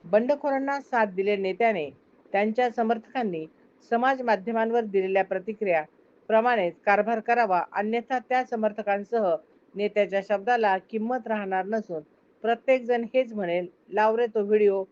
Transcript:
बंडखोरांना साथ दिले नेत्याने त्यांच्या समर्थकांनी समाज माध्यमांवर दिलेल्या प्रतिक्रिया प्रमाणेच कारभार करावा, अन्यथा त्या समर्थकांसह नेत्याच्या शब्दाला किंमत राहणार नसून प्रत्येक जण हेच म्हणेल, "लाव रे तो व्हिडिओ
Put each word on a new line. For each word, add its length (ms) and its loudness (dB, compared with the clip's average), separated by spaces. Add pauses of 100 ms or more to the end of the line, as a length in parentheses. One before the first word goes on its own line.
बंडखोरांना 760 0
साथ 320 0
दिले 240 0
नेत्याने 520 0 (440)
त्यांच्या 380 0
समर्थकांनी 760 -4 (460)
समाज 300 2
माध्यमांवर 640 0
दिलेल्या 400 0
प्रतिक्रिया 580 -2 (460)
प्रमाणेच 520 2
कारभार 400 2
करावा, 400 2 (120)
अन्यथा 460 -2
त्या 260 -2
समर्थकांसह 920 -2 (400)
नेत्याच्या 520 0
शब्दाला 500 2 (120)
किंमत 380 -4
राहणार 400 -2
नसून 340 -6 (420)
प्रत्येक 420 0
जण 180 0 (100)
हेच 200 0
म्हणेल, 340 -2 (220)
"लाव 260 2
रे 120 2
तो 160 -2
व्हिडिओ 480 4